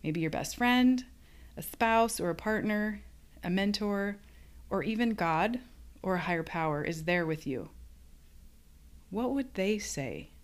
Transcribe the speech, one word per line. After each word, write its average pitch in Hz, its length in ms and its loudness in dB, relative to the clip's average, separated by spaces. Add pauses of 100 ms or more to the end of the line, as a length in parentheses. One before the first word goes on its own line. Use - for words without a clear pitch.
Maybe 165 160 -2
your 160 100 0
best - 260 -6
friend, 254 460 6 (540)
a - 60 -10
spouse 226 580 2
or 175 80 0
a 165 60 0
partner, 214 680 -2 (400)
a 180 60 -4
mentor, 202 680 0 (500)
or 196 140 0
even 220 320 0
God 180 460 2 (420)
or 190 140 2
a 175 40 0
higher 170 220 0
power 160 420 0
is 160 200 -2
there 175 200 2
with 160 220 -2
you. 131 240 -4 (1400)
What 240 240 -2
would 277 220 -2
they 202 240 2
say? 135 520 -6 (140)